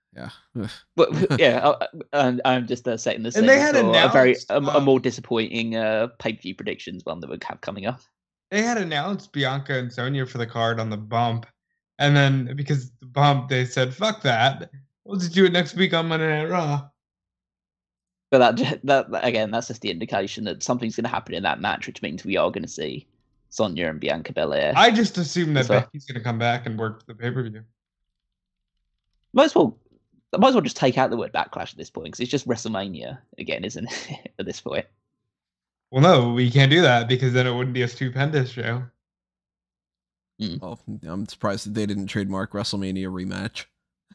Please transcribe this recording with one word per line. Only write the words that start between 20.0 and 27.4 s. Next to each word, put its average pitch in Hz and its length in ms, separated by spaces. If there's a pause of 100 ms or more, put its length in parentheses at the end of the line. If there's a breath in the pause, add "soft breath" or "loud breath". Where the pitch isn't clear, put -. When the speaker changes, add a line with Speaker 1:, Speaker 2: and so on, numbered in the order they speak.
Speaker 2:
that - 180
something's 123 340
gonna 113 120
happen - 260
in 85 80
that 85 180
match, 92 260
which - 160
means 80 220
we 95 120
are 85 140
gonna 82 180
see 73 380 (440)
Sonya 87 380
and 78 120
Bianca 76 320
Belair 73 420
Speaker 3:
I 220 160
just 214 280
assume 165 360
that 139 60
Speaker 2:
as 123 80
well. 104 120
Speaker 3:
Becky's 139 260
gonna 120 180
come 117 140
back 120 280
and 110 120
work 110 280
the 117 80
pay-per-view. 113 480 (1700)